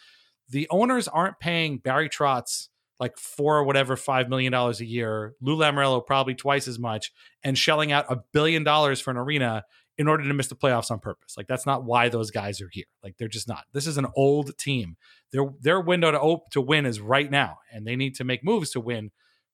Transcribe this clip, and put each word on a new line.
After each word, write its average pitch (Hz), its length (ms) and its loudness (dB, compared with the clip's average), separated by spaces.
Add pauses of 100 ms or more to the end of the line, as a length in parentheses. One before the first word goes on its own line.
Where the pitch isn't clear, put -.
(480)
the 139 220 -4
owners 226 400 2
aren't 185 300 -2
paying 160 380 -2
Barry 139 300 0
Trotz, - 600 -2 (280)
like, 127 200 -4
four 151 400 2
or 143 80 4
whatever, 135 320 2
five 131 320 0
million 131 240 0
dollars 120 260 0
a 117 60 -8
year, 113 560 -4
Lou 143 160 0
Lamoriello 139 480 2
probably 135 300 0
twice 139 340 0
as 117 100 -8
much, 113 320 -6 (320)
and 135 140 0
shelling 151 340 2
out 143 180 4
a 123 120 -2 (100)
billion 156 320 4
dollars 147 380 4
for 131 100 -6
an 123 60 -4
arena 123 480 -2 (320)
in 147 100 2
order 156 160 2
to 139 100 -2
miss 135 140 -2
the - 80 -12
playoffs 123 360 0
on 110 80 -4
purpose. - 360 -12
Like, 104 120 -12
that's 127 180 -4
not 135 180 0
why 120 240 4
those 113 240 -2
guys 101 300 -6
are 92 100 -12
here. 90 140 -10 (180)
Like, 98 140 -16
they're 113 100 -8
just 110 220 -8
not. 139 240 -10
This 143 120 -4
is 151 120 -4
an 135 180 0
old 139 420 2
team. 113 380 -4 (380)
Their, 139 160 0 (100)
their 165 220 2
window 170 280 4
to 147 100 2
op-, 160 320 2
to 143 100 2
win 143 240 2
is 110 160 -4
right 135 280 2
now, 131 300 0 (100)
and 110 160 -12
they 123 120 -4
need 135 180 -4
to - 80 -8
make 127 180 -2
moves 185 300 0
to 131 80 -4
win 113 320 -6 (420)